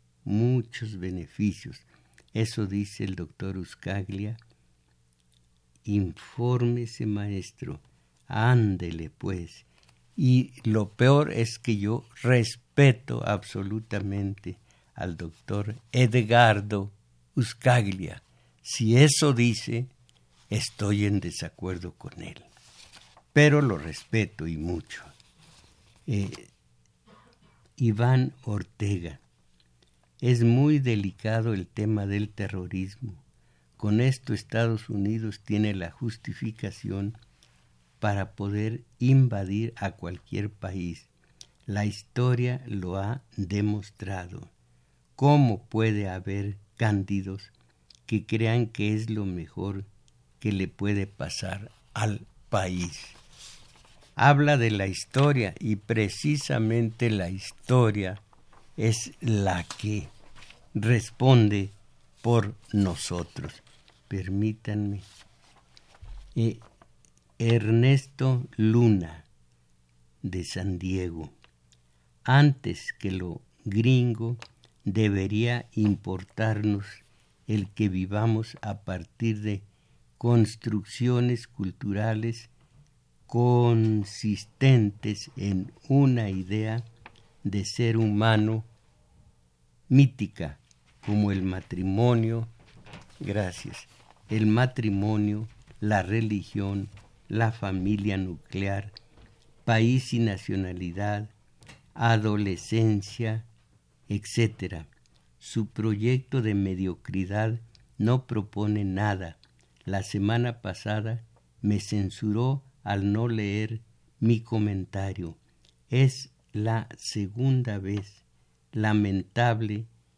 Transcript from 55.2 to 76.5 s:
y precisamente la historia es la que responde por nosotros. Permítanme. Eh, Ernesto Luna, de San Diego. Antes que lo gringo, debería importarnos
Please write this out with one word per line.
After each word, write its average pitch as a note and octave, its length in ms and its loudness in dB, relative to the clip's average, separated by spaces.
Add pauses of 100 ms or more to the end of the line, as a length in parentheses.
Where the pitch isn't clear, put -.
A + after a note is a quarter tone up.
y G#2+ 180 0
precisamente A2+ 1300 0
la F#2+ 200 -2
historia G2+ 920 0 (560)
es A2+ 420 0
la G2 460 0 (140)
que G#2 280 -4 (640)
responde A2 960 4 (500)
por A2 340 2 (180)
nosotros. F2 920 -4 (440)
Permítanme. G2+ 920 -4 (1300)
Eh, A2+ 240 0 (800)
Ernesto A#2+ 1160 2
Luna, G#2+ 720 4 (960)
de F2+ 220 -4
San F#2 340 -4
Diego. F2+ 540 -4 (920)
Antes C3+ 680 2
que - 180 -6
lo F2+ 300 -8 (240)
gringo, A#2 720 2 (460)
debería G#2 920 0
importarnos G#2 1120 0 (640)